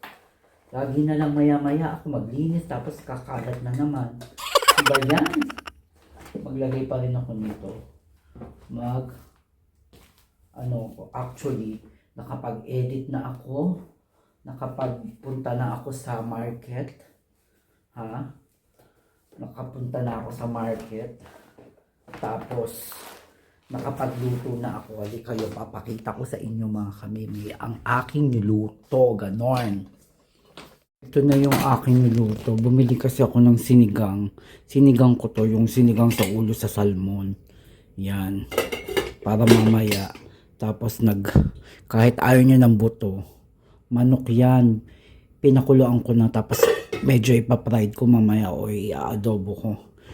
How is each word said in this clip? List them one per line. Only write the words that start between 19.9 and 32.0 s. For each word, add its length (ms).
na 240
ako 80
sa 160
market. 720
Tapos, 640
nakapagluto 880
na 240
ako. 240
Hali 160
kayo, 320
papakita 640
ko 80
sa 160
inyo, 320
mga 320
kamimi, 480
ang 320
aking 480
niluto. 880
Ganon. 720
Ito 160
na 160
yung 160
aking 560